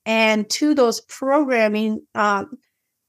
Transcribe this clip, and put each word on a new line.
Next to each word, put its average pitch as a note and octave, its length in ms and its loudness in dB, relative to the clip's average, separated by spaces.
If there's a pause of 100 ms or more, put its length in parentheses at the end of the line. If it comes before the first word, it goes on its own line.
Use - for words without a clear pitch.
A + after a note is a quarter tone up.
and A3 440 0
to D4+ 240 0
those B3 280 2
programming, A3+ 1000 -2 (120)
um, G#3 420 -2 (520)